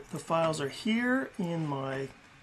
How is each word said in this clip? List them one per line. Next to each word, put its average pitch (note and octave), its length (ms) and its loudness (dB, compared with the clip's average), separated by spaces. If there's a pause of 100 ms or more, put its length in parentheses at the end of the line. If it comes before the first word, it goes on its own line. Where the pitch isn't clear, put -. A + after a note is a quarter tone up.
(100)
the D#3+ 80 -6
files E3 420 2
are C#3 80 0
here B3 720 2
in E3+ 280 -2
my, C3+ 420 -2 (340)